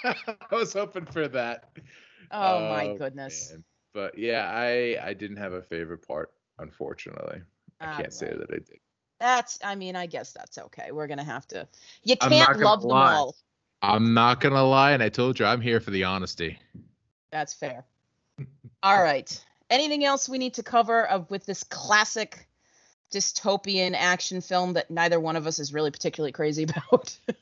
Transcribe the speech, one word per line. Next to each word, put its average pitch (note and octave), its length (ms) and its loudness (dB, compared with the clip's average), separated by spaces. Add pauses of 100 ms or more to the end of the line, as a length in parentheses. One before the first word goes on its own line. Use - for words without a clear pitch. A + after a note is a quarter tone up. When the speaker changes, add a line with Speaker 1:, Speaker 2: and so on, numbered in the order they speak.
Speaker 1:
was, A3+ 360 -6
<laughs> - 120 -20
I - 40 -2
was A3+ 180 -2
hoping G3 320 -6
for D#3 220 -4
that. A#2+ 420 -6 (640)
Speaker 2:
Oh, G3 380 0
my G#2+ 180 -2
Speaker 1:
Oh, G#2 100 -8
Speaker 2:
goodness. C#3 540 -10
Speaker 1:
man. D#3+ 120 -20 (300)
But G2 240 -8
yeah, A2+ 340 -2
I, A#2+ 520 -2
I F#2+ 100 -8
didn't G2+ 240 -12
have G2+ 140 -8
a F2+ 100 -8
favorite E2 460 -10
part, D#2 240 -8 (260)
unfortunately. - 840 -12 (400)
I D#3+ 40 -12
Speaker 2:
All D#3 120 -10
Speaker 1:
can't - 160 -8
say - 140 -10
Speaker 2:
right. G1+ 120 -8
Speaker 1:
that G1+ 120 -12
I G1+ 80 -8
did. G1+ 200 -18 (400)
Speaker 2:
That's, B3 440 -2
I G3+ 120 -8
mean, F#3 220 -10
I F3+ 80 -8
guess D3+ 260 -12
that's - 260 -20
okay. - 360 -16
We're D3+ 140 -8
gonna C#3+ 180 -8
have C3 240 -10
to, - 180 -12 (360)
you B3 180 2
Speaker 1:
I'm - 80 4
Speaker 2:
can't D4+ 180 8
Speaker 1:
not A3+ 80 6
gonna A3 100 4
Speaker 2:
love G#3 180 6
them A#2+ 60 0
Speaker 1:
lie. C3 260 6
Speaker 2:
all. C#3 200 0 (460)
Speaker 1:
I'm A2 320 4
not A#2+ 260 6
gonna C3+ 240 4
lie, C3+ 300 6
and B2 100 4
I G#2+ 60 2
told B2 300 0
you, A2+ 60 2
I'm A#2 140 2
here A#2 220 2
for G2 100 -8
the F#2+ 140 0
honesty. F2+ 520 -4 (760)
Speaker 2:
That's D3+ 200 -6
fair. B2+ 300 -12 (500)
<laughs> - 500 -14
All G3 200 6
right. C#3+ 400 -2 (260)
Anything D4 360 0
else C#4 240 0
we C4 80 -6
need B3+ 180 -6
to A#3 80 -8
cover A3+ 440 2
of, F#3 240 -2
with G3 160 -8
this F#3+ 160 -8
classic - 840 0 (640)
dystopian G3 840 0
action F3+ 440 0
film F3+ 320 0
that E3 180 -2
neither E3+ 280 2
one D#3+ 160 -2
of D#3 120 -4
us D#3+ 100 -4
is C#3+ 160 -8
really D3+ 160 0
particularly D3+ 420 -4
crazy D3+ 320 -2
<laughs> D#3 60 -2
about? - 480 0 (240)